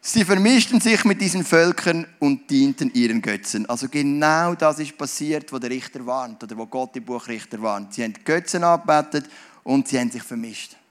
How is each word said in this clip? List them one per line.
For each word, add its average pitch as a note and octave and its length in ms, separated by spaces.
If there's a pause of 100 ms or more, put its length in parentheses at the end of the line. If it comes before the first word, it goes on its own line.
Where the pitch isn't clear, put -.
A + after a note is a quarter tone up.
Sie - 160
vermischten G#3+ 600
sich A3+ 240
mit G3+ 160
diesen F3+ 240
Völkern E3 600 (120)
und C#3 320
dienten C3+ 420
ihren A#2 300
Götzen. G#2 480
Also A#2+ 180
genau D3+ 680
das D#3 260
ist D3 180
passiert, D3 520
wo C3 80
der A#2+ 120
Richter B2+ 340
warnt, B2 400
oder A2 140
wo A2+ 80
Gott B2+ 280
im A#2 120
Buch A#2+ 200
Richter A2 360
warnt. G2+ 320
Sie A#2+ 100
haben A2 80 (100)
Götzen E3+ 420
angebetet D3+ 680 (320)
und C3+ 260
sie C3+ 100
haben A#2+ 120
sich A#2 120
vermischt. A2+ 540 (140)